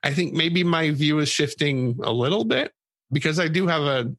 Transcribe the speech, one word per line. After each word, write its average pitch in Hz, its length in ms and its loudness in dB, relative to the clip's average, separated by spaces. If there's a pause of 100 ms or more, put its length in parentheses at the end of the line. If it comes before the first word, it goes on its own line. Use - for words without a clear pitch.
I 143 100 -2
think 165 220 -2
maybe 170 300 0
my 160 260 2
view 151 300 2
is 147 80 0
shifting 135 720 -2
a - 100 -2
little 151 320 0
bit, 254 280 -2 (400)
because 156 260 0
I 170 100 0
do 180 200 0
have 160 140 0
a, 131 360 -2